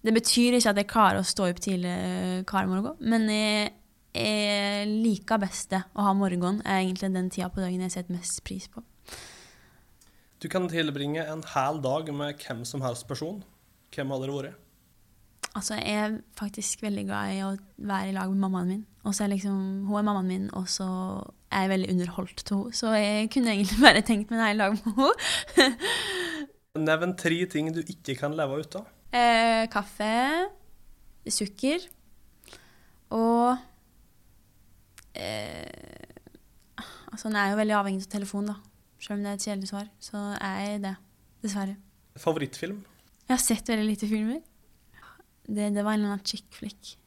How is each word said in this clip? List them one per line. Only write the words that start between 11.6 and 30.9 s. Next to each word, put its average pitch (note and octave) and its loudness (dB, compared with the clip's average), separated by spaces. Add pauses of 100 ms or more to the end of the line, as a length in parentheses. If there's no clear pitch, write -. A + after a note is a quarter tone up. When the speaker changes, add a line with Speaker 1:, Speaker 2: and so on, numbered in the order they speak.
Speaker 2:
dag D3 0
med C#3+ -4
hvem A#2 -8
som C3+ -6
helst A#2+ -4
person. E3+ -6 (520)
Hvem C#3 -4
hadde C3 -4
det C#3+ -4
vært? C#3 -8 (960)
Speaker 1:
Altså, G#3+ -6
jeg - -2
er G#3+ 0 (180)
faktisk - -6
veldig G3+ -2
glad G3 -4
i G3 -4
å G3 -4 (260)
være G3 -4
i G3 -4
lag F#3+ -4
med G3 0
mammaen F#3 0
min. G3 -2 (260)
Og G3+ -2
så G#3 0
er G3+ 0
liksom, G3 -2
hun G#3 0
er - 2
mammaen G3+ 0
min, F#3+ -2
og F#3 -4
så F#3+ -4 (680)
er G3 2
jeg F#3+ 2
veldig F#3+ 2
underholdt F3+ -2
til G3+ -2
henne. A3+ -4
Så A3 0
jeg G#3 2
kunne A#3 4
egentlig G3+ 2
<laughs> D4 12
bare G#3+ 12
tenkt G#3+ 0
meg A3+ 2
en A3 4
hel G#3 2
dag G3+ 2
med G#3+ -2
henne. - 4 (440)
<laughs> D#4 -4
Speaker 2:
Nevn F3 2
tre E3 0
ting D#3 -2
du E3 -4
ikke D3+ -6
kan D3 -2
leve C#3+ -2
uten. G3+ -10 (320)
Speaker 1:
Eh, A#3 6
kaffe, G#3 -2 (1160)